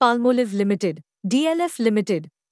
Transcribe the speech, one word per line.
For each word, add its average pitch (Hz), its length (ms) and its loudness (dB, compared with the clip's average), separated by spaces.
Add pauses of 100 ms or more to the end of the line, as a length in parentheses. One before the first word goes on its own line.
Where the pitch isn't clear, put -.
Palmolive 240 500 2
Limited, 196 520 -2 (240)
D 262 180 0
L 330 160 0
F 349 160 -4
Limited, 208 500 0 (240)